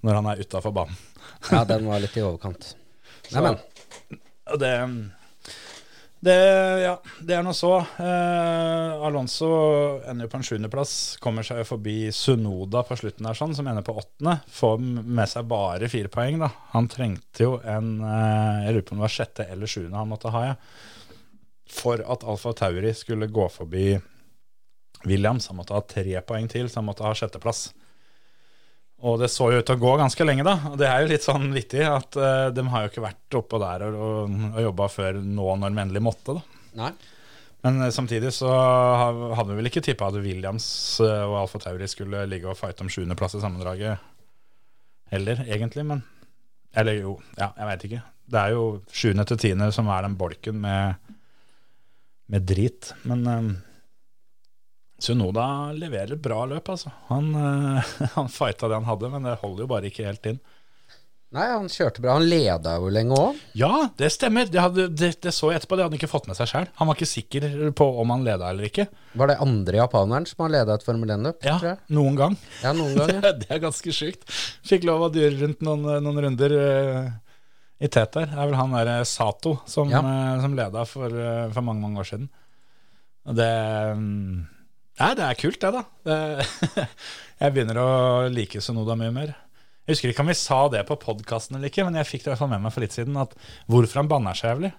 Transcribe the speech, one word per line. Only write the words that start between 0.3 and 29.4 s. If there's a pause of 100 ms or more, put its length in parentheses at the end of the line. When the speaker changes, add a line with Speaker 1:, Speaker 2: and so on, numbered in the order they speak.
Speaker 1:
er
utenfor
banen.
<laughs>
Speaker 2:
Ja,
den
var
litt
i
overkant. (580)
Speaker 1:
Så,
Speaker 2:
Nei,
men. (300)
Speaker 1:
og
det, (1500)
det, (480)
ja, (340)
det
er
noe
så. (260)
Eh,
Alonso (580)
ender
jo
på
en
sjuendeplass, (300)
kommer
seg
jo
forbi (180)
Sunoda
på
slutten
der,
sånn,
som
ender
på
åttende. (180)
Får
med
seg
bare
fire
poeng,
da. (240)
Han
trengte
jo
en, (140)
eh,
jeg
lurer
på
om
det
var
sjette
eller
sjuende
han
måtte
ha,
ja, (1160)
for
at
Alfa
Tauri
skulle
gå
forbi (1200)
Williams.
Han
måtte
ha
tre
poeng
til,
så
han
måtte
ha
sjetteplass. (1300)
Og
det
så